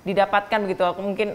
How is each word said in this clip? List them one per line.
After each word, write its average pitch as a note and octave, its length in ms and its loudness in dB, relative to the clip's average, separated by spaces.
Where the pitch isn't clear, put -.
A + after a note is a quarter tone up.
didapatkan G3+ 640 2
begitu? F#3+ 160 -2
Mungkin G3+ 380 -2